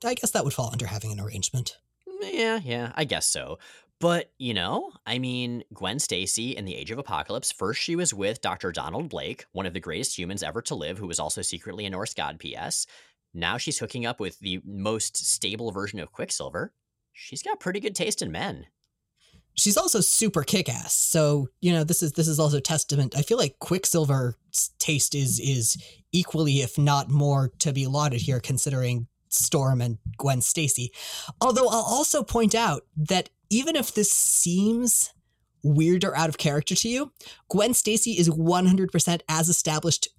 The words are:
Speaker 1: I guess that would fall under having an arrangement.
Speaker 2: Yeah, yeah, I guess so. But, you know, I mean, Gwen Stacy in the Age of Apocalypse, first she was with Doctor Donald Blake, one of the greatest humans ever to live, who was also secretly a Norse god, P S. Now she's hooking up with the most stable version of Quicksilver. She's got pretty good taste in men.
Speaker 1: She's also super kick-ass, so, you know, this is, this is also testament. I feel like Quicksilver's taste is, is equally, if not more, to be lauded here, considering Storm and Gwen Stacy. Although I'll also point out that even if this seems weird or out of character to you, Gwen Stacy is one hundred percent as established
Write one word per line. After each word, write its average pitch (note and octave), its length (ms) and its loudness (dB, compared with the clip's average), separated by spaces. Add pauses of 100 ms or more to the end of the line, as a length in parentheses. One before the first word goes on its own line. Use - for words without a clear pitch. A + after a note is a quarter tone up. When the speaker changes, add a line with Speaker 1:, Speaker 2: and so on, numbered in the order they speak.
Speaker 1:
I A#3+ 100 -2
guess - 180 -2
that E3+ 120 0
would C#3+ 100 -2
fall A#2+ 180 -4
under A#2+ 140 -6
having G#2 260 -6
an G2+ 80 -6
arrangement. G#2 580 -4 (440)
Speaker 2:
Yeah, A3+ 420 0
yeah, A#2+ 320 -4
I D#3+ 100 -2
guess E2 220 -2
so. C#2 300 -4 (420)
But, E3+ 380 2
you A#2+ 160 -4
know, C#3+ 380 -2 (140)
I A2+ 120 -2
mean, B2 460 -4 (100)
Gwen F#2+ 240 -4
Stacy A2 580 -2
in G2+ 100 -8
the F2+ 100 -8
Age C#2+ 160 -10
of A#2+ 80 -6
Apocalypse, G#2 520 -6
first - 300 -4
she E3+ 140 -2
was F3 180 0
with G2+ 280 -4
Doctor F#2 300 -4
Donald E2 380 -8
Blake, - 420 -10
one G2 140 -6
of F2 80 -6
the F#2 60 -8
greatest F2 380 -6
humans F#2 260 -6
ever D#2+ 200 -6
to D3 120 -6
live, F2 220 -8
who G#2 100 -10
was E2 120 -6
also D#2 220 -6
secretly F#2 440 -8
a G2 40 -6
Norse F#2+ 240 -6
god, D#2 260 -6
P D#2+ 160 -12
S. - 300 -4 (480)
Now F2 240 -2
she's - 220 -4
hooking A#2+ 260 -6
up A#2+ 140 -4
with F#2+ 220 -6
the F#2 220 -6
most G#2 540 -4
stable G#2+ 540 -2
version G2 280 -6
of D2+ 120 -10
Quicksilver. A#2+ 600 -6 (420)
She's - 280 -14
got G#4 180 -6
pretty F#3 200 -6
good - 160 -6
taste - 260 -2
in G2+ 100 -6
men. E2 360 -8 (880)
Speaker 1:
She's G3+ 220 4
also D#4+ 240 2
super F3+ 400 2
kick-ass, C3 540 0
so, D3 540 4 (120)
you F3 100 4
know, E3 120 4
this - 180 0
is, D#3+ 120 0
this E3 140 2
is D#3 120 2
also D3 200 4
testament. C#3+ 560 0
I D3 60 2
feel A3+ 160 2
like D3+ 220 0
Quicksilver's C#3+ 1200 0
taste - 340 0
is, B2+ 260 0
is B2 380 0 (340)
equally, D#3 500 2
if B2 180 -2
not C#3+ 320 4
more, C#3+ 480 4
to D3+ 120 0
be C3 140 0
lauded C3 360 0
here, B2+ 180 0
considering B2 680 -2 (220)
Storm C3 500 2
and A#2+ 200 -2 (180)
Gwen C3+ 240 2
Stacy. C3+ 500 0 (480)
Although B3+ 280 4
I'll A3 200 2
also C4+ 360 2
point A3+ 320 2
out G#3 320 0 (100)
that E3 320 0 (220)
even C#4 240 2
if B3 180 0
this G#3 180 2
seems A3 1000 2 (480)
weird D#3+ 420 4
or C#3+ 140 0
out D#3+ 120 2
of C#3+ 100 -6
character D3+ 340 0
to A3+ 160 2
you, C4+ 220 -2 (380)
Gwen G#3+ 260 4
Stacy A3 380 2
is E3 180 6
one E3+ 340 4
hundred F#3 260 6
percent E3+ 380 2
as D#3+ 200 2
established D#3 580 0 (120)